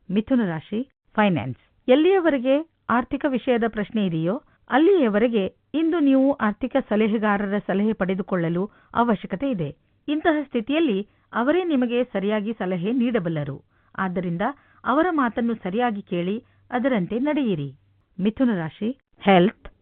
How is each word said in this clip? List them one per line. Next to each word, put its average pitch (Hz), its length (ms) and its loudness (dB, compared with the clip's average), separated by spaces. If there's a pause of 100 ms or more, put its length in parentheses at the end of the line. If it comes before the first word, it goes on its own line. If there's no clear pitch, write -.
(100)
ಮಿಥುನ 220 360 0
ರಾಶಿ, 196 420 -6 (260)
ಫೈನಾನ್ಸ್. 165 760 -2
ಎಲ್ಲಿಯವರೆಗೆ 302 800 4 (200)
ಆರ್ಥಿಕ 247 380 -2
ವಿಷಯದ 240 400 0
ಪ್ರಶ್ನೆ 214 380 -2
ಇದೆಯೋ 170 360 -2 (280)
ಅಲ್ಲಿಯವರೆಗೆ 233 840 2 (200)
ಇಂದು 330 240 0
ನೀವು 269 340 4
ಆರ್ಥಿಕ 220 480 -2
ಸಲಹೆಗಾರರ 208 800 0
ಸಲಹೆ 202 340 0
ಪಡೆದುಕೊಳ್ಳಲು 185 800 -2 (240)
ಅವಶ್ಯಕತೆ 233 560 -2
ಇದೆ. 170 260 -6 (320)
ಇಂತಹ 302 340 0
ಸ್ಥಿತಿಯಲ್ಲಿ 247 640 -2 (240)
ಅವರೇ 294 320 0
ನಿಮಗೆ 247 400 0
ಸರಿಯಾಗಿ 208 480 -4
ಸಲಹೆ 185 400 -4
ನೀಡಬಲ್ಲರು. 170 720 -2 (320)
ಆದ್ದರಿಂದ 180 460 -4 (420)
ಅವರ 294 260 2
ಮಾತನ್ನು 240 440 0
ಸರಿಯಾಗಿ 214 480 -4
ಕೇಳಿ, 185 420 -4 (260)
ಅದರಂತೆ 226 480 -2
ನಡೆಯಿರಿ. 226 560 -2 (460)
ಮಿಥುನ 220 360 2
ರಾಶಿ, 180 420 -6 (220)
ಹೆಲ್ತ್. 190 480 4 (140)